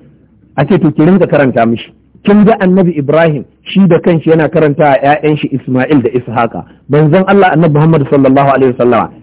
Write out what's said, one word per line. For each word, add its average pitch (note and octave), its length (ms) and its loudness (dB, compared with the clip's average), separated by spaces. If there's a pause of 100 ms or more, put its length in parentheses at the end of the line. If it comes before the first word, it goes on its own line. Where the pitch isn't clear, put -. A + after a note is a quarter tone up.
(560)
A C#3+ 100 -2
ce, F#3+ 120 0
"To, D3+ 140 0
ki D#3 100 -2
rinka F3+ 240 2
karanta B2+ 400 0
mishi." A2+ 260 -6 (320)
Kin G3+ 200 2
ga A3 160 2
Annabi F3+ 380 0
Ibrahim, D3 460 0 (180)
shi F#3+ 240 0
da E3 140 2
kanshi D#3+ 300 0
yana D#3+ 180 0
karanta D3 420 0
a C3+ 80 2
ƴaƴan D3+ 400 -2
shi D3 160 -6
Isma'il C3 480 -2
da A#2 80 -2
Ishaqa. A#2 540 -4 (260)
Manzon D#3 380 2
Allah G3 260 2
Annabi D#3+ 200 0
Muhammad D#3 360 2
sallallahu C#3 440 2
alaihi C3 200 0
wasallama A#2 360 -2 (120)